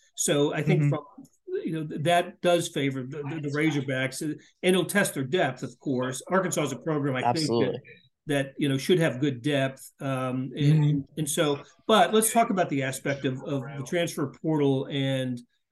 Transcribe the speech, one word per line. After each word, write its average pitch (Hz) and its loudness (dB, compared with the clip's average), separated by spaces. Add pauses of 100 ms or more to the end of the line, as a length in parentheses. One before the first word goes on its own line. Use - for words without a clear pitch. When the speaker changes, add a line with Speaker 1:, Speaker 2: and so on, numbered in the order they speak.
(160)
Speaker 1:
So 147 2
I 156 -2
think 151 4
Speaker 2:
Mm-hmm. 143 4
Speaker 1:
from, 151 0 (640)
you 220 -4
know, 156 -6
th-, 165 -8
that 175 2
does 170 2
favor 139 -2
the, 139 -10
the, 147 -6
the 139 -4
Razorbacks, 139 0
and 156 -6 (220)
it'll 175 4
test 196 0
their 139 -2
depth, 143 -2
of - -10
course. 127 -4
Arkansas 170 0
is 135 -2
a 131 -6
program, 143 -2
I 123 -2
Speaker 2:
Absolutely. 117 0
Speaker 1:
think, 95 -4
that - -12 (480)
that, 139 -2
you 147 0
know, 135 2
should 180 4
have 143 2
good 131 -2
depth. 135 -2
Um, 131 -4
and, 151 4
Speaker 2:
Mm-hmm. 147 2 (180)
Speaker 1:
and 143 -2
so, 147 0 (260)
but 220 6
let's 220 4
talk 233 4
about 185 0
the 135 0
aspect 135 -4
of, 131 -2
of 139 -4 (140)
the 139 -8
transfer 170 -2
portal 143 2
and 131 -2 (340)